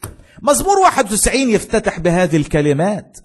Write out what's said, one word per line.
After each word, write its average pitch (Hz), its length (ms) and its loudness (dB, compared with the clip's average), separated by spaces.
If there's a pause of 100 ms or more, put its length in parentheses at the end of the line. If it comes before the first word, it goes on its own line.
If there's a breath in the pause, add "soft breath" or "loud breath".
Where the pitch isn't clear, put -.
(420 loud breath)
مزمور 294 360 2
واحد 311 260 2
وتسعين 214 460 -2
يفتتح 202 500 -2
بهذه 170 360 0
الكلمات: 151 880 -2